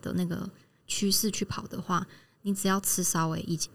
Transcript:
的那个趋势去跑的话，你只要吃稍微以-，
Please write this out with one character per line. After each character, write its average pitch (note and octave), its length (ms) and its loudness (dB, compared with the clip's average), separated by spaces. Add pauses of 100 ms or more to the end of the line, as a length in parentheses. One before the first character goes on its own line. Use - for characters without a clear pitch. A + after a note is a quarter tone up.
的 - 120 -4
那 F3+ 100 2
个 F3 260 -4 (380)
趋 - 200 0
势 G3 220 4
去 G3 140 -2
跑 - 240 -6
的 F#3 120 -6
话， F3+ 240 0 (380)
你 G3+ 100 0
只 G3 140 -2
要 F#3+ 140 4
吃 - 240 0
稍 E3 240 2
微 D#3+ 140 -2
以-， E3 140 0 (180)